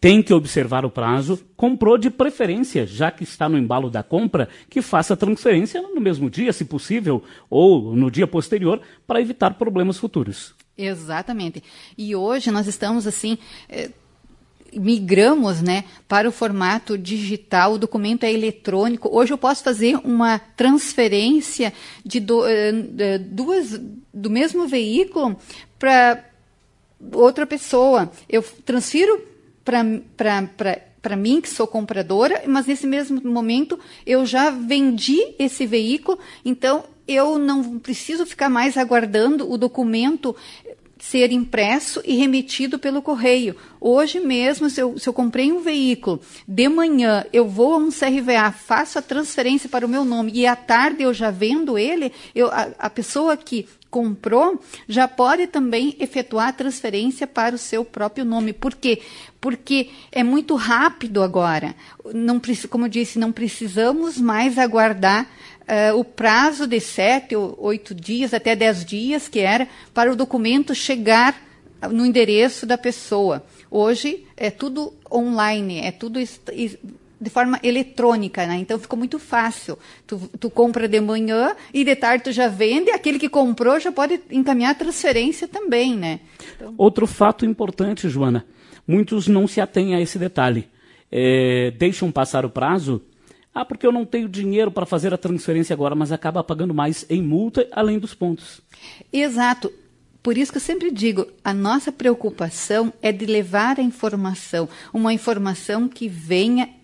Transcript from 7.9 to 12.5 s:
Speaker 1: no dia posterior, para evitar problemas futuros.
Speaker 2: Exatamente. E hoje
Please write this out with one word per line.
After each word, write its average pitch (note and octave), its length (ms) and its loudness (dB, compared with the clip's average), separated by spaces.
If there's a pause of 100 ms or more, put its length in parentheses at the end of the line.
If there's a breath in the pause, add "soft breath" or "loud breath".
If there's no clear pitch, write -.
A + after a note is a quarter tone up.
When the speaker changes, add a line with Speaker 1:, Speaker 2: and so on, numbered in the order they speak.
Speaker 1:
no C3 160 2
dia D#3 160 0
posterior, F3+ 540 0 (260 loud breath)
para A#3 140 0
evitar A3+ 320 0
problemas F#3 440 -2
futuros. A#2+ 580 -6 (220)
Speaker 2:
Exatamente. F3+ 840 -8 (340 loud breath)
E G#3 200 -6
hoje A3+ 340 -2